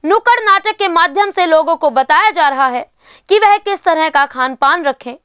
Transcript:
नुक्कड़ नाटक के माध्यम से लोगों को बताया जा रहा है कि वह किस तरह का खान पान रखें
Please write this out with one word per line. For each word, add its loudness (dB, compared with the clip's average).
नुक्कड़ 0
नाटक 0
के -4
माध्यम 0
से 0
लोगों 2
को -2
बताया 0
जा 0
रहा -2
है -6
कि 4
वह 4
किस -6
तरह 0
का 2
खान -6
पान 0
रखें -6